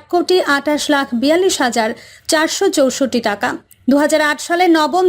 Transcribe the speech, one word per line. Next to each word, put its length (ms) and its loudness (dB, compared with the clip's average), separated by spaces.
কোটি 320 2
আঠাশ 480 -2
লাখ 240 0
বিয়াল্লিশ 480 0
হাজার 280 -2
চারশো 400 0
চৌষট্টি 520 0
টাকা। 360 -4
দু 140 4
হাজার 280 2
আট 100 -4
সালে 240 0
নবম 300 0